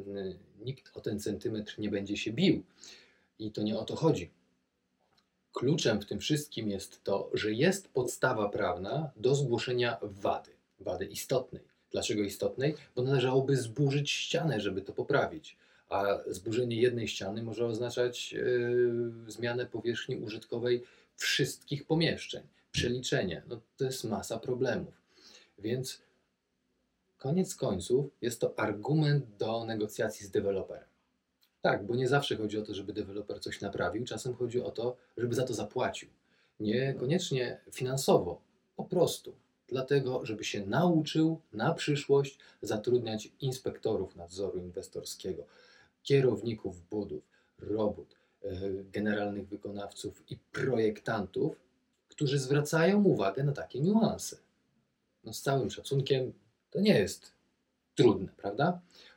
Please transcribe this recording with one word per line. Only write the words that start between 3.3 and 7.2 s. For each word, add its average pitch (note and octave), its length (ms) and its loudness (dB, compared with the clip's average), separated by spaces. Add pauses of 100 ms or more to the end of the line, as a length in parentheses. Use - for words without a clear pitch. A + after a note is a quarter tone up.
i G#2+ 140 -8
to G#2 100 -4
nie G#2+ 160 0
o A2 60 -4
to A2+ 120 -6
chodzi. C#3+ 340 2 (1200)
Kluczem B2+ 480 2
w - 60 -10
tym G#2 120 -6
wszystkim B2 520 -2
jest - 340 -8
to, G2 300 -2